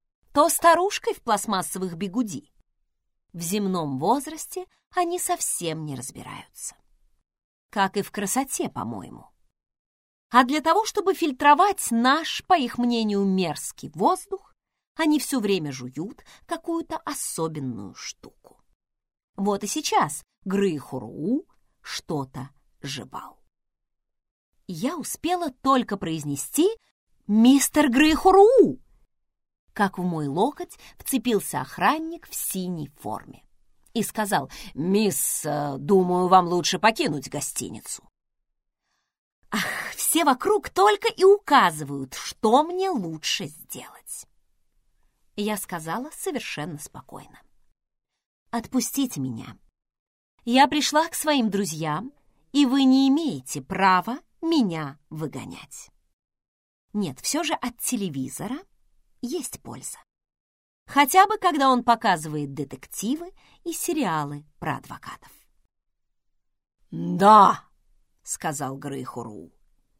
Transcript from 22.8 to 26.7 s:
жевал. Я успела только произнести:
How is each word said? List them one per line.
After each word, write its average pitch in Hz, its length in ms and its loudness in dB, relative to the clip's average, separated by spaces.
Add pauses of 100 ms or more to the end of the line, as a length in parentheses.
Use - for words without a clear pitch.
жевал. - 580 -12 (1300)
Я 202 300 -6
успела 339 540 -4
только 254 460 0
произнести: 160 720 -2 (580)